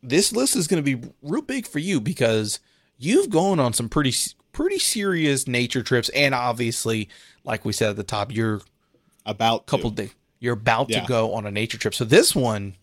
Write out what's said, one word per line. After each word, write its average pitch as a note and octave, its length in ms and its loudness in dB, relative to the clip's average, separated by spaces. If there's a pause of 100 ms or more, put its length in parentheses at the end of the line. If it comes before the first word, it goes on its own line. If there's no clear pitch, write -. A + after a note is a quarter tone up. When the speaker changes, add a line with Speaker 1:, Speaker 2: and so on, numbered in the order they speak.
Speaker 1:
this C#3 300 2
list B3+ 240 0
is F3+ 100 0
gonna D#3+ 160 2
be C3+ 180 0 (220)
real D3+ 200 -4
big B3+ 240 -6
for - 120 -6
you E3 220 0
because A2 580 0 (400)
you've B3 320 2
gone E3+ 300 4
on B2 120 2
some A#2 160 -2
pretty C#3+ 220 2
s-, - 240 -4 (180)
pretty F#4+ 260 0
serious E3 680 0
nature B2 360 0
trips, A#2+ 280 0
and C#3 240 2
obviously, A#2 760 -2 (360)
like A2 200 -4
we G#2+ 80 -2
said G#2+ 180 2
at G2+ 60 -4
the G#2+ 80 -8
top, G#2+ 300 -4
you're G#2+ 280 -2 (640)
Speaker 2:
About A2 400 0
to. - 40 -6
Speaker 1:
couple A#2+ 200 0
days, G#2 240 -8 (260)
you're A#2+ 140 0
about A2+ 340 0
Speaker 2:
Yeah. A2 140 0
Speaker 1:
to F2 40 -8
go A2+ 280 0
on A2 120 -4
a G#2 40 -6
nature G#2 280 -4
trip. - 160 -2
So B2+ 100 -2
this F3 300 6
one G#2 480 0